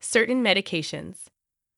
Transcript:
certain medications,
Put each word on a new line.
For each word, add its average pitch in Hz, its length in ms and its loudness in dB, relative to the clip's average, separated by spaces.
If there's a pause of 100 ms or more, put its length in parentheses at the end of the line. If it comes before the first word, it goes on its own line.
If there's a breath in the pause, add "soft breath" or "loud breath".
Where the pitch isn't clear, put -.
certain 240 440 2
medications, 185 800 -2 (540)